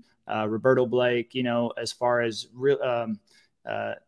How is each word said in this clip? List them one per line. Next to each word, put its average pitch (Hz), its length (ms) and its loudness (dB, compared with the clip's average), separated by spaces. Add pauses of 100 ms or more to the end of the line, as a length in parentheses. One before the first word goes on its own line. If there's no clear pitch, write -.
(280)
uh, 107 200 -2
Roberto 123 380 4
Blake, 123 500 0
you 127 80 -2
know, 120 340 0
as 117 140 -6
far 120 300 0
as 113 320 -4
re-, 131 260 2
um, 117 400 -2 (500)
uh, 107 240 -4 (140)